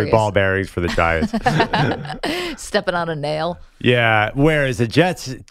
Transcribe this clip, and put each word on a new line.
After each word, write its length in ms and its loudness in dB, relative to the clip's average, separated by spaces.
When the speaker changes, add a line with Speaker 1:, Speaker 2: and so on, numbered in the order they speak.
Speaker 1:
Hilarious. 40 0
Speaker 2:
ball 200 4
bearings 380 2
for 100 -6
the 80 0
Giants. 460 2
Speaker 1:
<laughs> 1300 -2
Stepping 340 -2
on 140 -4
a 60 -4
nail. 440 -4
Speaker 2:
Yeah, 540 2
whereas 440 2
the 100 0
Jets, 380 2